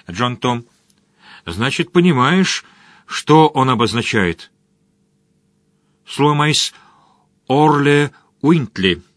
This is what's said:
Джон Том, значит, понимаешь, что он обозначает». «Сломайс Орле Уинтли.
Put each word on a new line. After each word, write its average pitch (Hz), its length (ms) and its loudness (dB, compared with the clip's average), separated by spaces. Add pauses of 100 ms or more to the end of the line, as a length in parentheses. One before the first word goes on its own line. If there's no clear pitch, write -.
(100)
Джон 120 260 -6
Том, 120 300 -4 (800)
значит, 117 460 -6
понимаешь, 175 720 0 (420)
что 156 420 2
он 131 220 -2
обозначает». 107 800 -2 (1600)
«Сломайс 147 680 -2 (720)
Орле 147 640 2 (300)
Уинтли. 110 600 0 (140)